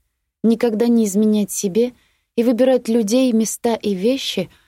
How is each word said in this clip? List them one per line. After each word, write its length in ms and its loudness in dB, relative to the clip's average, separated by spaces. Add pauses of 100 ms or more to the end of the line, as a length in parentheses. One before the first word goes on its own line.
(420)
никогда 440 0
не 200 2
изменять 440 0
себе 440 -2 (420)
и 60 0
выбирать 460 2
людей, 440 2
места 420 -2
и 200 -4
вещи, 560 -4 (180)